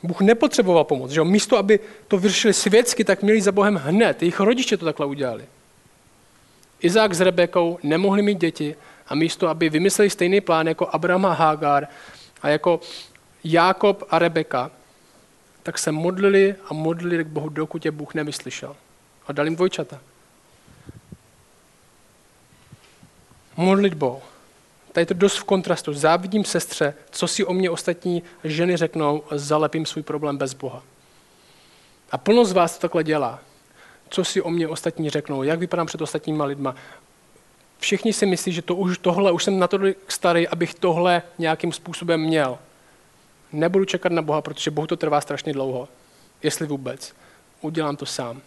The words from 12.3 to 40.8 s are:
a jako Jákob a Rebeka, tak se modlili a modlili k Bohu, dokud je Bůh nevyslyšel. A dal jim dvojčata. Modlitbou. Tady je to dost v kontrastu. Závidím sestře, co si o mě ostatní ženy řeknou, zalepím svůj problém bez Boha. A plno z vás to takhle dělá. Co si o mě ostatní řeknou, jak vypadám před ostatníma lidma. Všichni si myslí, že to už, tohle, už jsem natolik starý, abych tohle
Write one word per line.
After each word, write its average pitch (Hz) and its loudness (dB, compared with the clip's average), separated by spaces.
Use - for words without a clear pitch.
a 147 -2
jako 160 2
Jákob 185 2
a 165 2
Rebeka, 160 -2
tak - -8
se 160 -2
modlili 196 4
a 151 -6
modlili 165 -2
k 156 -6
Bohu, 151 -6
dokud 156 -6
je 156 0
Bůh 147 -12
nevyslyšel. 143 -8
A - -10
dal 147 0
jim 160 -2
dvojčata. 165 -2
Modlitbou. 165 2
Tady 170 0
je 170 2
to 196 -4
dost 196 2
v - -8
kontrastu. 180 -2
Závidím 180 2
sestře, 156 -2
co - -4
si 202 -2
o 180 -2
mě 185 0
ostatní 170 -4
ženy 170 0
řeknou, 156 0
zalepím 151 0
svůj 151 -8
problém 147 -4
bez 135 -4
Boha. 123 -12
A 135 -6
plno 233 4
z 190 -2
vás 175 2
to - -10
takhle 170 0
dělá. 143 -2
Co 180 -2
si 190 -2
o 175 -4
mě 165 0
ostatní 156 -4
řeknou, 143 -4
jak 160 0
vypadám 170 -2
před 160 -10
ostatníma 151 -4
lidma. 139 -4
Všichni 208 0
si 214 2
myslí, 185 0
že 165 -6
to 175 -4
už, 180 -2
tohle, 185 2
už 170 0
jsem 196 0
natolik 190 0
starý, 170 2
abych 170 -4
tohle 175 2